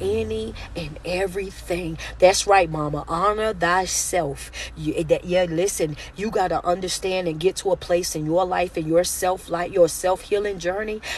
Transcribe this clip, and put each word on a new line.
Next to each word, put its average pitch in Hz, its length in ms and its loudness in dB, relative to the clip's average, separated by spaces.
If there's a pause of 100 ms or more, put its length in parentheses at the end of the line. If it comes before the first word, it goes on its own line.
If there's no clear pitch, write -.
any 220 520 -2 (220)
and 151 300 -8
everything. 180 920 -4 (220)
That's 185 260 8
right, 196 240 6
mama. 147 380 -2
Honor 208 460 0
thyself. 175 960 0 (240)
You, 156 300 -2
that, 160 180 2
yeah, 180 260 2
listen, 165 460 0 (220)
you 214 120 -4
gotta 185 360 0
understand 185 640 -2
and 156 100 -4
get 185 180 2
to 190 140 0
a 175 60 4
place 175 360 0
in 156 120 -4
your 170 180 2
life, 180 340 -2
in 160 80 -2
your 170 200 4
self, 185 420 -2
like, 175 260 -4
your 175 140 8
self-healing 196 720 -2
journey, 214 420 -4 (160)